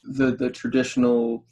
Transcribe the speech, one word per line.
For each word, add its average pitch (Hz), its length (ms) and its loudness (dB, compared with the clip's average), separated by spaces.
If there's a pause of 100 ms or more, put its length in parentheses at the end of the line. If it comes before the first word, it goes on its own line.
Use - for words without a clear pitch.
the, 135 300 0
the 123 180 -2
traditional 120 1000 0